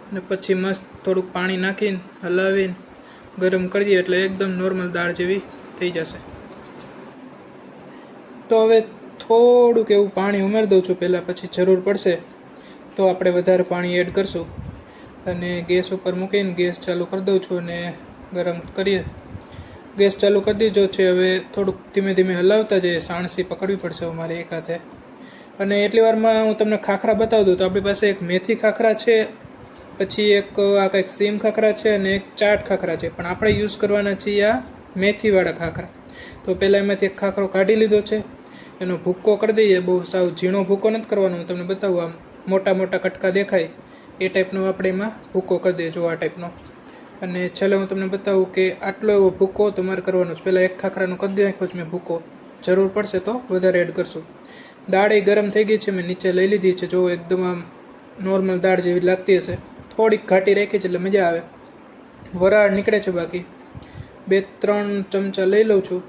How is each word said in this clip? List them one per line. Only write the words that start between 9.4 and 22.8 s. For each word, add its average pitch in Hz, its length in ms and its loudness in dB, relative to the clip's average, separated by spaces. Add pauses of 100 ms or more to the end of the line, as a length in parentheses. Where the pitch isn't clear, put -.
એવું 202 200 4
પાણી 196 300 0
ઉમેરી 214 260 0
દઉં 185 140 6
છું 185 160 -2
પહેલાં, 175 260 0
પછી 180 280 -10
જરૂર 185 280 4
પડશે 196 300 0 (840)
તો 196 140 2
આપણે 180 260 0
વધારે 180 360 4
પાણી 180 280 0
એડ 175 160 -2
કરશું. 190 300 -4 (840)
અને 175 200 -6 (160)
ગેસ 180 280 0
ઉપર 185 260 -4
મૂકીને 196 340 -2
ગેસ 175 300 -2
ચાલુ 175 260 -2
કરી 190 160 -4
દઉં 196 160 2
છું 180 160 -4
અને 170 180 -8 (540)
ગરમ 175 260 -4 (200)
કરીએ. 190 260 0 (960)
ગેસ 196 240 4
ચાલુ 202 240 4
કરી 208 140 0
દીધો 202 220 4 (120)
છે. 190 160 2
હવે 185 180 2 (240)
થોડુંક 190 400 -4
ધીમે 196 240 0
ધીમે 185 220 2
હલાવતા 208 460 4